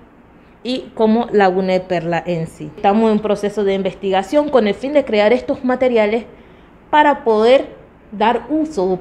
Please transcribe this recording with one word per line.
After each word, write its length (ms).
y 320
como 380
Laguna 400
de 80
Perla 460
en 200
sí. 300
Estamos 340
en 100
proceso 440
de 80
investigación 800
con 180
el 60
fin 180
de 140
crear 260
estos 320
materiales 640
para 340
poder 460
dar 380
uso, 500